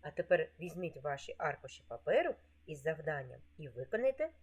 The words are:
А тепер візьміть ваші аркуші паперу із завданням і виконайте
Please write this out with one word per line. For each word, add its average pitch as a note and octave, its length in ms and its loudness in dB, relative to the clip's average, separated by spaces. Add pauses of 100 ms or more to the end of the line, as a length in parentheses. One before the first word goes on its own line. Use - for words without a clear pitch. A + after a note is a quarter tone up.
А D3+ 100 -8
тепер E3 400 4 (100)
візьміть E3+ 360 -6
ваші C#3 420 -4
аркуші C#3 500 -4
паперу B3 460 2 (320)
із D3 160 -10
завданням D3 580 -2 (160)
і D3+ 120 -10
виконайте A#3+ 640 2 (120)